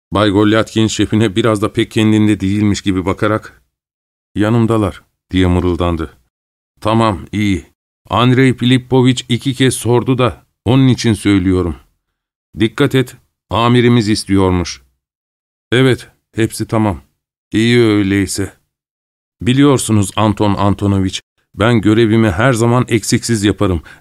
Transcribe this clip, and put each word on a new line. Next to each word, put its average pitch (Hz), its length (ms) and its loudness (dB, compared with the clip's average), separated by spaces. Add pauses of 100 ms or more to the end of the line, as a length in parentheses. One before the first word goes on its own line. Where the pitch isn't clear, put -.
(120)
Bay 101 180 0
Golyatkin 107 560 0
şefine 104 500 -2
biraz 110 260 0
da 113 100 -4
pek 110 180 -4
kendinde 107 500 2
değilmiş 101 400 0
gibi 92 240 -4
bakarak, 104 580 -4 (720)
"Yanımdalar," 107 680 0 (280)
diye 92 160 2
mırıldandı. 87 720 -2 (640)
"Tamam, 110 400 0 (120)
iyi. 98 320 -2 (460)
Andrei 123 460 2
Filipovich 127 720 0
iki 123 260 -4
kez 131 200 0
sordu 117 440 0
da 117 280 -4 (180)
onun 131 240 2
için 117 240 0
söylüyorum. 95 640 0 (840)
Dikkat 120 340 -2
et, 131 220 -2 (340)
amirimiz 120 580 2
istiyormuş." 95 760 -2 (880)
"Evet, 127 360 0 (260)
hepsi 107 320 -4
tamam. 107 340 -2 (520)
İyi 117 260 2
öyleyse." 101 720 0 (880)
"Biliyorsunuz 123 760 2
Anton 104 380 0
Antonovich, 98 680 -2 (340)
ben 113 260 2
görevimi 110 500 2
her 110 220 0
zaman 120 360 0
eksiksiz 113 560 -2
yaparım 95 380 0 (180)